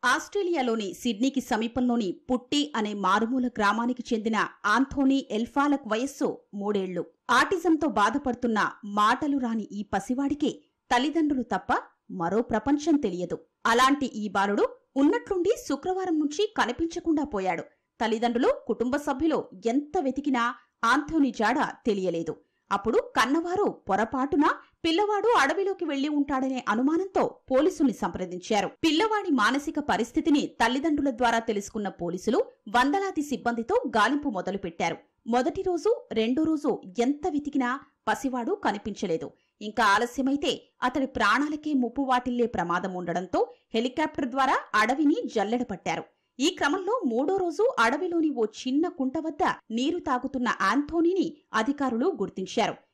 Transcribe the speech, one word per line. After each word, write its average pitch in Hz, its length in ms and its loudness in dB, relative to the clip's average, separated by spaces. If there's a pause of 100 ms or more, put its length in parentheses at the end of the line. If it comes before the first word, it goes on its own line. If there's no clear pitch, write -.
ఆస్ట్రేలియాలోని 262 880 0
సిడ్నీకి 247 480 0
సమీపంలోని 233 720 0
పుట్టి 285 640 -2
అనే 214 180 -2
మారుమూల 220 540 0
గ్రామానికి 233 560 0 (100)
చెందిన 220 340 0 (180)
ఆంథోనీ 269 680 2
ఎల్ఫాలక్ 277 560 0
వయస్సు 247 500 -2 (160)
మూడేళ్లు. 196 520 -2 (240)
ఆటిజంతో 320 580 2
బాధపడుతున్న 226 840 0 (140)
మాటలు 233 520 2
రాని 226 340 -4
ఈ 202 120 -8
పసివాడికి 269 760 -2 (340)
తల్లిదండ్రులు 285 480 2
తప్ప 233 380 -2 (300)
మరో 185 300 0
ప్రపంచం 277 560 2
తెలియదు. 175 420 -2 (260)
అలాంటి 254 400 4
ఈ 214 220 -6
బాలుడు 202 420 2 (260)
ఉన్నట్లుండి 359 540 2 (200)
శుక్రవారం 359 500 -2
నుంచి 302 380 0
కనిపించకుండా 302 680 -2
పోయాడు. 185 380 -2 (400)
తల్లిదండ్రులు, 233 520 2 (140)
కుటుంబ 247 280 0
సభ్యులు 285 500 0 (200)
ఎంత 277 340 0
వెతికినా 254 560 0 (280)
ఆంథోనీ 285 480 2
జాడ 226 280 0 (260)
తెలియలేదు. 170 500 -2 (360)
అప్పుడు 220 260 0
కన్నవారు 339 920 0
పొరపాటున 254 540 2 (420)
పిల్లవాడు 403 420 2 (120)
అడవిలోకి 359 460 0
వెళ్లి 285 240 -2
ఉంటాడనే 269 600 -2
అనుమానంతో 311 680 0 (160)
పోలీసుల్ని 285 420 2
సంప్రదించారు. 185 760 -4 (140)
పిల్లవాడి 381 480 2
మానసిక 277 480 0
పరిస్థితిని 285 680 0
తల్లిదండ్రుల 269 640 0
ద్వారా 233 300 2
తెలుసుకున్న 208 500 -4
పోలీసులు 190 560 0 (300)
వందలాది 320 460 2
సిబ్బందితో 240 640 -2
గాలింపు 262 420 0
మొదలుపెట్టారు. 185 680 -4 (300)
మొదటి 254 340 0
రోజు, 370 500 0
రెండో 247 320 2
రోజు 302 380 0 (180)
ఎంత 285 300 0
వెతికినా 285 500 -2 (280)
పసివాడు 254 580 -2
కనిపించలేదు. 202 680 -4 (300)
ఇంకా 214 220 -2
ఆలస్యమైతే 247 840 0 (140)
అతడి 262 220 0
ప్రాణాలకే 294 680 0
ముప్పు 247 280 0
వాటిల్లే 247 440 0
ప్రమాదం 185 480 -2
ఉండడంతో 180 540 -2 (260)
హెలికాప్టర్ 277 520 -2
ద్వారా 269 320 0 (180)
అడవిని 277 400 4 (200)
జల్లెడ 226 280 0
పట్టారు. 170 400 -6 (360)
ఈ 277 100 2
క్రమంలో 370 560 0
మూడో 277 320 2
రోజు 381 420 2
అడవిలోని 311 500 2
ఓ 233 160 0
చిన్న 269 420 0
కుంట 262 300 -2
వద్ద 320 360 0 (180)
నీరు 269 280 0
తాగుతున్న 247 600 -2
ఆంథోనీని 294 760 2 (160)
అధికారులు 269 680 0
గుర్తించారు. 185 540 -2 (180)